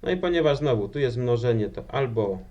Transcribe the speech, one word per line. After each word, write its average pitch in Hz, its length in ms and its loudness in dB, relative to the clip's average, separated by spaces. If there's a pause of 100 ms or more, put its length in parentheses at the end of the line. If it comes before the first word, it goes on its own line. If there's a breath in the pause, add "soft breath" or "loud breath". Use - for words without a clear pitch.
No 180 80 0
i 185 60 0
ponieważ 165 400 2
znowu 120 320 0
tu 143 100 -6
jest 123 180 0
mnożenie, 120 520 2
to - 220 -12
albo 113 480 -2 (100)